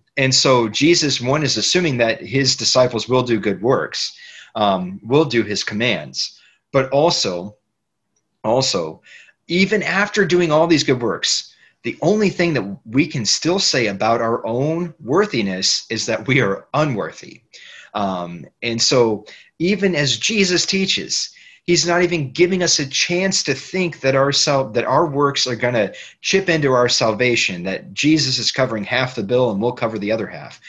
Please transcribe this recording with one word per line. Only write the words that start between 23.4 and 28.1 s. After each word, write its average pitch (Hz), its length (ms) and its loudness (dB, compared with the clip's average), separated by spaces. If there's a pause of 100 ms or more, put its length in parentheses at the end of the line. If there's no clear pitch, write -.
to 143 100 0
think 175 460 -4
that 135 160 2
our 139 160 4
sal-, 139 380 0
that 113 160 -2
our 143 200 4
works 139 420 0
are 123 80 -2
gonna 117 360 0 (300)
chip 190 260 0
into 151 240 2
our 123 160 4
salvation, 113 760 0
that 95 300 -8
Jesus 139 440 2